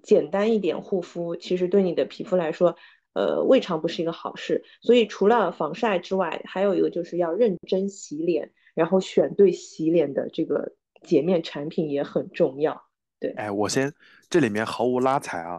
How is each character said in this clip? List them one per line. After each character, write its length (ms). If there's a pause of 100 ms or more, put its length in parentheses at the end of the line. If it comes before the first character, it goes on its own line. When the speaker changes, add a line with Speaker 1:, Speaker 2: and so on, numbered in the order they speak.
Speaker 1:
简 260
单 240
一 60
点 220
护 200
肤， 340
其 200
实 120
对 140
你 120
的 120
皮 180
肤 120
来 160
说， 240 (380)
呃， 300
未 160
尝 220
不 60
是 140
一 40
个 60
好 240
事。 280 (180)
所 120
以 140
除 200
了 240
防 220
晒 240
之 160
外， 320
还 160
有 140
一 60
个 80
就 140
是 140
要 140
认 260 (100)
真 200
洗 300
脸， 340 (240)
然 120
后 120
选 360
对 160
洗 380
脸 240
的 200
这 100
个 300 (300)
洁 180
面 200
产 280
品 200
也 140
很 280
重 280
要。 220 (380)
对。 120
Speaker 2:
哎， 180
我 200
先， 240 (360)
这 120
里 80
面 160
毫 180
无 160
拉 200
踩 220
啊， 180